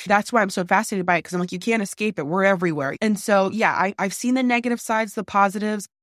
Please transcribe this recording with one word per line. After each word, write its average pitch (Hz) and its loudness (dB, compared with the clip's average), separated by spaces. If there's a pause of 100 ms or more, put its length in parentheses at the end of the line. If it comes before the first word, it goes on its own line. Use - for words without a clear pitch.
That's 208 2
why 233 4
I'm 196 0
so 185 -2
fascinated 190 0
by 175 2
it, 156 -4
'cause - -14
I'm 180 0
like, 180 -4
you 185 -6
can't 226 0
escape 214 -4
it. 151 -4
We're 190 0
everywhere. 170 0
And 214 0
so, 196 2
yeah, 196 2
I, 196 0
I've 196 -2
seen 247 -2
the 262 2
negative 240 0
sides, 202 -4
the 208 -4
positives. 202 0 (160)